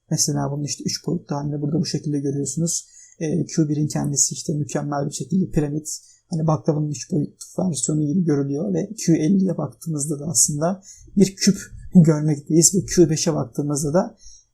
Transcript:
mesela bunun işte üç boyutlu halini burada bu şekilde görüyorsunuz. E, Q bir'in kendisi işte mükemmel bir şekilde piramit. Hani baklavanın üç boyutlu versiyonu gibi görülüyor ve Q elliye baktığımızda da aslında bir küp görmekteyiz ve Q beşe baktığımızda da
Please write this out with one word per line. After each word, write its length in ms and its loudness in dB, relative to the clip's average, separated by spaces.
mesela 420 -2
bunun 120 -6
işte 200 -8
üç 220 -6
boyutlu 300 -4
halini 260 -4
burada 180 0
bu 60 0
şekilde 340 -4
görüyorsunuz. 680 -4
E, 260 -2
Q 220 0
bir'in 200 0
kendisi 460 -2
işte 200 -6
mükemmel 520 -4
bir 60 -6
şekilde 380 -2
piramit. 380 -2
Hani 160 0
baklavanın 440 0
üç 220 -8
boyutlu 340 -4
versiyonu 480 0
gibi 180 2
görülüyor 500 0
ve 140 -2
Q 100 6
elliye 400 2
baktığımızda 640 -6
da 60 -8
aslında 560 0
bir 200 4
küp 220 2
görmekteyiz 800 6
ve 100 0
Q 260 4
beşe 240 0
baktığımızda 600 -4
da 220 0